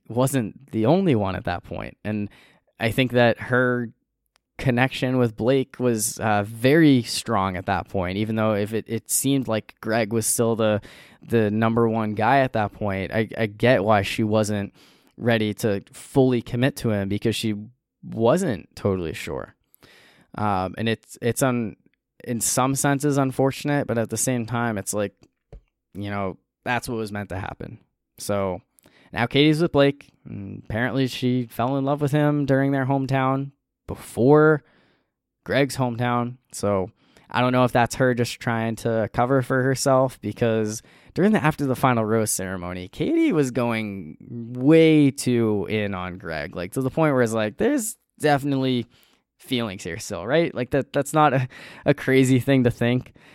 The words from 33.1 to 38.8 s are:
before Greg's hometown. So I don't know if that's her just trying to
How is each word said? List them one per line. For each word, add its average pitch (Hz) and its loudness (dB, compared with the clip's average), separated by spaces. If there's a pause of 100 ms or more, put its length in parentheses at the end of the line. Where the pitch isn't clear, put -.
before 151 4 (800)
Greg's 127 0
hometown. 120 -2 (140)
So 101 -2 (400)
I 123 0
don't 127 2
know 127 4
if 120 2
that's 117 2
her 127 2
just 117 -2
trying 113 -2
to 113 -2